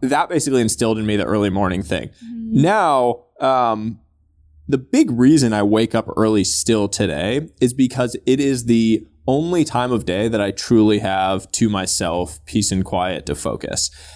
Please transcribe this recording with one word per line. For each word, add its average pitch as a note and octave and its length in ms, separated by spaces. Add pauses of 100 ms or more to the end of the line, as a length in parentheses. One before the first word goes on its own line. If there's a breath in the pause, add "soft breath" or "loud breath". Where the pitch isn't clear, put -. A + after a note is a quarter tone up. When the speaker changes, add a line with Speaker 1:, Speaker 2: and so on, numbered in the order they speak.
Speaker 1:
that C#3+ 260
basically C#3 340
instilled A2+ 360
in G#2+ 80
me G#2+ 100
the G2+ 80
early G#2 260
morning F#2 320
thing. - 260
Speaker 2:
Mm-hmm. A3+ 540
Speaker 1:
Now, D3+ 580 (200)
um, A#2 600 (680)
the C3+ 100
big A#3+ 340
reason B2+ 400
I G#2 100
wake G#2+ 320
up A2+ 220
early A2 280
still G#2 440
today G2+ 600 (120)
is B2 120
because B2+ 440 (100)
it C3+ 140
is C3+ 260
the A2+ 400 (220)
only E3 340
time B2 300
of A2+ 120
day F#2+ 220
that A2+ 140
I G2+ 100
truly G#2+ 480
have F#2+ 540
to A2+ 160
myself, F2+ 760
peace - 280
and F#2+ 120
quiet F#2 420
to D2 100
focus. - 520 (280 loud breath)